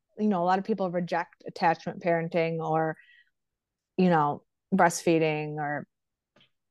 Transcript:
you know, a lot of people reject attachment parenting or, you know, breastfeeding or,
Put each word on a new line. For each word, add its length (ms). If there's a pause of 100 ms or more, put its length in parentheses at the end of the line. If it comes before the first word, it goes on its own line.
(180)
you 100
know, 140
a 40
lot 140
of 60
people 240
reject 560
attachment 560
parenting 580
or, 380 (1000)
you 120
know, 340 (300)
breastfeeding 800
or, 320 (840)